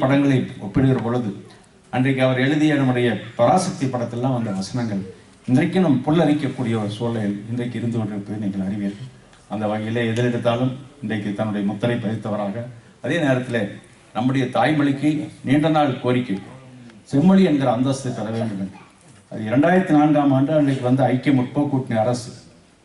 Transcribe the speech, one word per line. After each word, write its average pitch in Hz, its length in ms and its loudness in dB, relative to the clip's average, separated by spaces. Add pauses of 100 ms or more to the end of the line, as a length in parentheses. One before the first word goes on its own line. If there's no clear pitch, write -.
படங்களை 139 340 4 (280)
ஒப்பிடுகிற 131 360 2
பொழுது 117 300 -2 (640)
அன்றைக்கு 131 320 2
அவர் 127 200 2
எழுதிய 151 360 4
நம்முடைய 123 280 2 (260)
பராசக்தி 139 520 2
படத்திலெல்லாம் 120 500 -2
வந்த 107 220 -4
வசனங்கள் 104 440 -4 (440)
இன்றைக்கு 156 320 2
நம் 147 260 4
புல்லரிக்கக்கூடிய 147 800 0
ஒரு 104 80 -4
சூழலில் 113 440 -4 (140)
இன்றைக்கு 117 300 -6
இருந்து 117 200 -2
கொண்டிருப்பதை 104 440 -6
நீங்கள் 95 240 -4
அறிவீர்கள். 101 420 -6 (400)
அந்த 107 180 -4
வகையிலே 110 440 -2
எதிலெடுத்தாலும் 120 600 0 (300)
இன்றைக்கு 107 320 -4
தன்னுடைய 104 320 -4
முத்திரை 117 320 -2
பதித்தவராக, 104 580 -4 (460)
அதே 143 240 -2
நேரத்தில் 123 360 0 (540)
நம்முடைய 131 280 0 (120)
தாய்மொழிக்கு 139 540 2 (340)
நீண்ட 151 260 4
நாள் 147 320 2
கோரிக்கை 123 360 0 (720)
செம்மொழி 185 340 6
என்கிற 135 260 2
அந்தஸ்து 127 460 0
பெற 107 140 -6
வேண்டும் 110 320 -4
என்று, 92 160 -10 (520)
அது 113 180 -8
இரண்டாயிரத்தி 160 460 2
நான்காம் 143 400 4
ஆண்டு 139 180 2
அன்றைக்கு 139 320 2
வந்து 131 180 0
ஐக்கிய 127 320 2
முற்போக்கு 135 360 0
கூட்டணி 120 280 -2
அரசு 120 320 -2 (540)